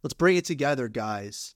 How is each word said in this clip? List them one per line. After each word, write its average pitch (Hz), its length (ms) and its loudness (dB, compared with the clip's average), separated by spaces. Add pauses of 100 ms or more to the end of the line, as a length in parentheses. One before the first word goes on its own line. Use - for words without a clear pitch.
Let's 147 120 -6
bring 180 240 4
it 170 80 0
together, 139 420 0
guys. 107 680 -6